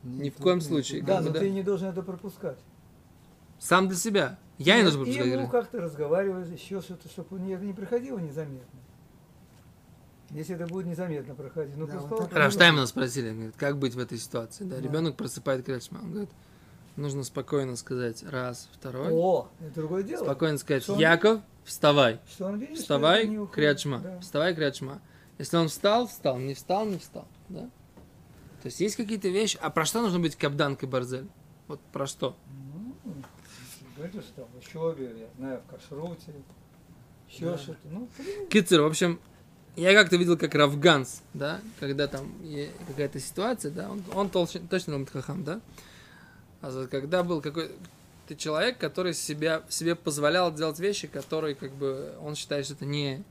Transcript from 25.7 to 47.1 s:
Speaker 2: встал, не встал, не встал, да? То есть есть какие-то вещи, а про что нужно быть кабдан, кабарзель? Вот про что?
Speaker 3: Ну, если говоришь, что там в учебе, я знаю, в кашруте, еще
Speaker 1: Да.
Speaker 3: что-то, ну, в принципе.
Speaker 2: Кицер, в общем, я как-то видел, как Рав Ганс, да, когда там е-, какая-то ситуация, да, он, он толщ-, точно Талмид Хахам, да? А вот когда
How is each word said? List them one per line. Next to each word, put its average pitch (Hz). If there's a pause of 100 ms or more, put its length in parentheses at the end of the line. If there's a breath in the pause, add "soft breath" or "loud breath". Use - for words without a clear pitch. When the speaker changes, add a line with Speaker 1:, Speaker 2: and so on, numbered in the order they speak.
Speaker 2:
встал, 131
не 135
встал, 202
не 190
встал, - (220)
да? 247 (960)
То 127
есть -
есть 208
какие-то 208
вещи, 196
а 156
про 160
что 220
нужно 185
быть 160
кабдан, 143
кабарзель? 127 (400)
Вот 147 (120)
про 139
что? - (380)
Speaker 3:
Ну, 220 (100)
если 131
говоришь, 165
что -
там 117
в 127
учебе, 156
я 113 (100)
знаю, 127
в -
кашруте, 160 (960)
еще 165
Speaker 1:
Да. 170
Speaker 3:
что-то, 147
ну, 220
в -
принципе. 392
Speaker 2:
Кицер, 185
в 151
общем, 165 (560)
я 180
как-то 185
видел, 175
как 156
Рав 147
Ганс, 143 (140)
да, 151 (180)
когда 139
там 139 (100)
е-, 147 (160)
какая-то 139
ситуация, 202
да, 190
он, 202 (120)
он 196
толщ-, 170
точно 180
Талмид 135
Хахам, 143
да? 180 (1000 loud breath)
А 135
вот 131
когда 147